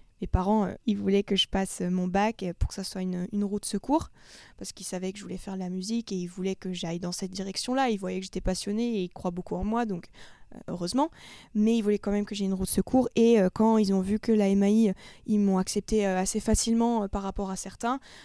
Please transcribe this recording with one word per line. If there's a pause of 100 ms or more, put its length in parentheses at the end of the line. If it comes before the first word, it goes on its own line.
(220)
mes
parents,
euh, (140)
ils
voulaient
que
je
passe
mon
bac,
euh,
pour
que
ça
soit
une,
une
roue
de
secours, (480)
parce
qu'ils
savaient
que
je
voulais
faire
de
la
musique
et
ils
voulaient
que
j'aille
dans
cette
direction-là.
Ils
voyaient
que
j'étais
passionnée
et
ils
croient
beaucoup
en
moi,
donc, (480)
euh, (100)
heureusement. (440)
Mais
ils
voulaient
quand
même
que
j'ai
une
roue
de
secours.
Et,
euh,
quand
ils
ont
vu
que
la
M
A
I,
euh, (340)
ils
m'ont
acceptée,
euh,
assez
facilement,
euh,
par
rapport
à
certains, (240)